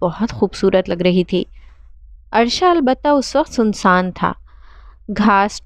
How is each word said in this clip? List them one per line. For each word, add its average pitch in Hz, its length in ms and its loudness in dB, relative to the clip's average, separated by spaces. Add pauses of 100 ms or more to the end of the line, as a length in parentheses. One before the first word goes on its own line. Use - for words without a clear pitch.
बहुत 185 300 -4
खूबसूरत 190 580 0
लग 180 140 -6
रही 180 220 2
थी। - 220 -4 (880)
अरशा 240 380 2
अलबत्ता 294 420 0
उस 269 240 0
वक्त 294 160 0
सुनसान 185 580 0
था। - 240 -4 (760)
घास 202 560 2